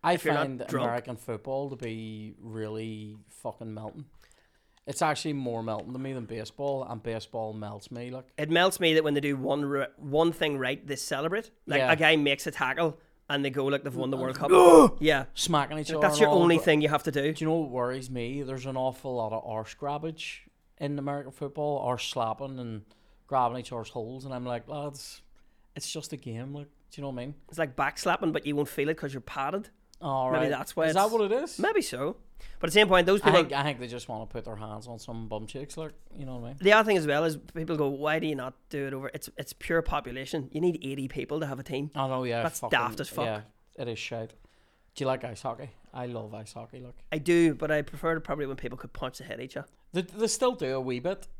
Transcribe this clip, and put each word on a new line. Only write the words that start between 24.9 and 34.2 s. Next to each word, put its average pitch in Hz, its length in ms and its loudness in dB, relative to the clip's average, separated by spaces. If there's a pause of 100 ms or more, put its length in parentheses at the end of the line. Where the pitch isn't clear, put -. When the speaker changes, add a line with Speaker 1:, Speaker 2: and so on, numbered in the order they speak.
Speaker 1:
it's - 120 -10
just - 220 -10
a 151 60 -10
game," 127 360 -10
like, 143 140 -12 (240)
do - 80 -16
you 143 40 -8
know 139 60 -6
what 123 120 -8
I 123 60 -8
mean? 147 80 -12 (120)
Speaker 2:
It's 156 100 -14
like 151 200 -2
backslapping, 170 560 0
but 156 120 -2
you 143 120 0
won't 143 100 0
feel 143 220 -2
it 156 80 0
'cause 139 160 -8
you're 127 80 -8
padded. 156 480 -6 (320)
Speaker 1:
All 135 320 0
Speaker 2:
Maybe 127 80 2
Speaker 1:
right. 131 80 2
Speaker 2:
that's 139 260 -4
why 160 120 2
Speaker 1:
Is 160 80 2
that 196 100 6
Speaker 2:
it's 220 80 0
Speaker 1:
what 226 80 2
it 202 100 2
is? 285 260 -2
Speaker 2:
Maybe 415 240 2
so. 139 360 -6 (420)
But 170 80 -2
at 151 60 -2
the 208 60 8
same 208 100 6
point, 180 160 8
those 196 160 4
Speaker 1:
I - 40 0
Speaker 2:
people 160 140 8
Speaker 1:
think, 151 140 2
I 139 100 0
think 139 160 -2
they 123 80 -8
just 120 220 -10
wanna 110 160 -8